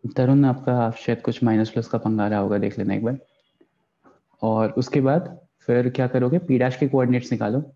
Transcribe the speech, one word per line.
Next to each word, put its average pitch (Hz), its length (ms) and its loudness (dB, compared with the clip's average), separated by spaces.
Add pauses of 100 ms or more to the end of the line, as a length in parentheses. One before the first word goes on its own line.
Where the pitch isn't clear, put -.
(180)
तरुण, 139 280 6
आपका 123 460 0
शायद - 300 -4
कुछ 120 220 -2
माइनस 110 260 2
प्लस 113 180 -4
का 117 100 -4
पंगा 107 300 0
रहा 104 120 0
होगा, 101 180 0
देख 101 200 -2
लेना 98 160 -2
एक 104 100 -2
बार। 127 140 -4 (1200)
और 110 300 0
उसके 131 300 0
बाद 147 460 -2 (120)
फिर 123 300 0
क्या 127 180 -2
करोगे? 127 320 0
P 127 200 0
डैश 127 180 0
के 147 100 0
कोऑर्डिनेट्स 127 440 0
निकालो 113 280 -2 (160)